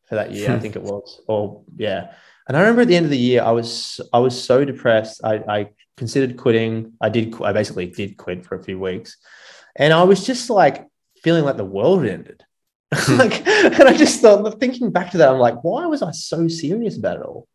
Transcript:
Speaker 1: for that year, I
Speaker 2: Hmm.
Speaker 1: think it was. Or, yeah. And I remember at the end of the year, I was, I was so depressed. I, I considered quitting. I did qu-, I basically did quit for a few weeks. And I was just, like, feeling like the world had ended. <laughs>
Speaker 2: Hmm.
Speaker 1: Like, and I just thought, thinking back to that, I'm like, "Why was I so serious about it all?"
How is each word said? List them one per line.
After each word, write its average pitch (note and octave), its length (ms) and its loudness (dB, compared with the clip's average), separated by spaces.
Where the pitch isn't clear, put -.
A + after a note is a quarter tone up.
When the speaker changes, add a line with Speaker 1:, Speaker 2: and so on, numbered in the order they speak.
Speaker 1:
for A2+ 80 -8
that G2+ 160 -4
year, G#2 200 -4
I A#2+ 40 0
Speaker 2:
Hmm. A2+ 40 -2
Speaker 1:
think G#2 160 -10
it F#2+ 80 -12
was. G2+ 440 -12
Or, G#2 360 -6
yeah. F2+ 340 -6
And C3 100 -2
I E3+ 40 4
remember A#3 200 4
at A#3+ 60 2
the F3 80 4
end E3+ 100 2
of C#3+ 60 -2
the C3+ 60 0
year, A#2+ 260 2
I A2+ 80 0
was, - 480 -6
I A#2+ 60 4
was B2 220 0
so C3+ 240 2
depressed. A#2 580 -2
I, A2 120 -2
I G#2+ 220 -4
considered B2 400 -4
quitting. A2+ 640 -2
I A2+ 80 0
did A2+ 240 -2
qu-, - 100 -12
I G2+ 100 -2
basically G2 340 -4
did G2 300 -12
quit F2+ 280 -12
for G2 100 -12
a F2+ 80 -12
few F#2+ 160 -10
weeks. F#2+ 380 -10
And D3+ 180 4
I E3+ 100 4
was F#3 220 4
just, B3+ 240 -6
like, F3+ 360 2
feeling D#3+ 220 2
like C#3 120 -2
the G#2 80 -6
world B2+ 380 0
had G#2 100 -2
ended. - 340 -18
<laughs> - 460 -20
Speaker 2:
Hmm. F3+ 240 0
Speaker 1:
Like, B3+ 300 0
and F#4+ 360 6
I C4 120 8
just - 240 2
thought, A3 400 6
thinking B3 320 -2
back F3+ 200 -4
to F3 80 0
that, C#3 100 8
I'm C3 80 2
like, A#2+ 260 0
"Why A#3+ 220 -4
was D#4 160 -4
I F3+ 80 -6
so E3 380 -4
serious F3 500 -6
about F2 200 -6
it - 60 -12
all?" - 320 -16